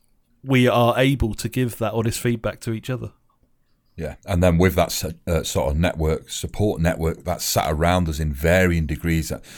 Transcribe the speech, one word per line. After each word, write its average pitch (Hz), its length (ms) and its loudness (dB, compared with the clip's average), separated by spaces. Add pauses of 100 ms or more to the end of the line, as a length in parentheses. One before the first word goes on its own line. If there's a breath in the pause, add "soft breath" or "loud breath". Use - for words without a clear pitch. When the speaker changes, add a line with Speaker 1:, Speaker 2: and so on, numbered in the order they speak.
(420)
Speaker 1:
we 127 280 4
are 117 280 4
able 127 360 2
to - 160 -8
give 123 280 -2
that 107 140 -2
honest 110 280 -2
feedback 117 420 -4
to 113 100 -6
each 110 180 -8
other. 113 220 -8 (880)
Speaker 2:
Yeah, 73 180 -10 (100)
and 90 160 0
then 87 160 6
with 90 180 4
that 82 120 2
s-, - 260 -8 (140)
uh, 82 160 0
sort 69 260 -2
of 71 80 -2
network, 78 520 -2
support - 520 -4
network 82 440 -2
that 87 160 -4
sat - 280 -2
around 85 380 2
us 76 140 -4
in 78 120 -2
varying 82 540 2
degrees, 80 460 -2
uh, - 80 -10 (160 loud breath)